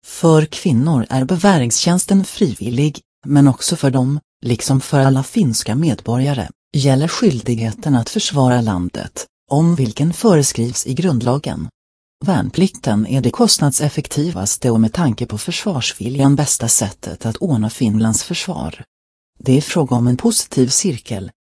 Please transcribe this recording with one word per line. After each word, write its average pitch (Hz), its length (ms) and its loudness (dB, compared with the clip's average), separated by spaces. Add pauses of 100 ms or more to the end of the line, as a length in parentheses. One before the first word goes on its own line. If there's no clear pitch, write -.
För 156 400 4
kvinnor 139 640 0
är 131 160 0
beväringstjänsten 180 960 2
frivillig, 139 760 -2 (260)
men 143 220 6
också - 280 0
för 139 160 0
dem, 135 280 0 (260)
liksom 131 360 0
för - 180 0
alla 135 240 4
finska 123 520 0
medborgare, 135 720 -2 (240)
gäller 139 340 2
skyldigheten 123 880 0
att 113 140 -2
försvara 123 520 2
landet, 92 640 -6 (260)
om 165 240 2
vilken 135 380 -2
föreskrivs 135 760 0
i 131 60 -4
grundlagen. 127 760 -2 (580)
Värnplikten 131 840 0
är 131 140 0
det 123 100 2
kostnadseffektivaste 147 1400 0
och 110 100 4
med 110 120 2
tanke 123 320 0
på 107 120 -8
försvarsviljan 139 960 -2
bästa 135 320 -2
sättet - 580 -4
att 113 120 -2
ordna 117 320 0
Finlands 110 540 0
försvar. - 600 -8 (560)
Det 131 180 2
är 147 40 4
fråga 135 340 0
om 120 120 2
en 123 100 2
positiv - 500 0
cirkel. 110 640 -4 (120)